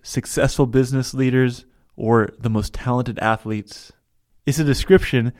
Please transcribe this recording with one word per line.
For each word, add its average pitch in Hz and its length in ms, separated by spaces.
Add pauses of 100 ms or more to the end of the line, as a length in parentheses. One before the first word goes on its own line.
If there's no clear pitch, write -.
successful - 640
business 131 480
leaders 127 500 (320)
or 110 320 (100)
the 117 120
most 107 240
talented 123 460
athletes. 110 720 (560)
It's 147 140
a 160 40
description 135 760